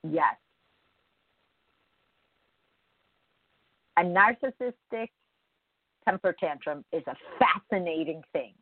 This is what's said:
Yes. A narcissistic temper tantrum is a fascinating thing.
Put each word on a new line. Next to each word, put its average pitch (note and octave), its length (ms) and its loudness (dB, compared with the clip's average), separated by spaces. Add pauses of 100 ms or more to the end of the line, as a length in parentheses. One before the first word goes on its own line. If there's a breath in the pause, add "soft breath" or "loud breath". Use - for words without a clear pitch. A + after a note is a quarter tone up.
Yes. D3+ 300 0 (3500)
A E3+ 60 4
narcissistic A#3 1040 0 (960)
temper F#3 340 0
tantrum D3 540 -6
is D#3+ 140 -4
a B2+ 80 -8 (240)
fascinating D#3+ 840 0 (120)
thing. B2+ 280 -4